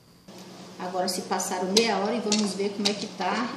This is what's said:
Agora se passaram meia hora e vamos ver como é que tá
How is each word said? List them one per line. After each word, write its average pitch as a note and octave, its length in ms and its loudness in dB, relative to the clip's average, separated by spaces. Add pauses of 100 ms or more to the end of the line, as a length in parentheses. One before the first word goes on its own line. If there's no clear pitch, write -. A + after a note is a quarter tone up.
(800)
Agora F#3 280 0
se - 160 -2
passaram F#3+ 540 0
meia A3 200 6
hora G#3 180 0
e A3 60 0
vamos G#3 320 2
ver G3 160 0
como G3+ 180 0
é G#3 60 2
que G#3 140 -4
tá G3+ 500 -2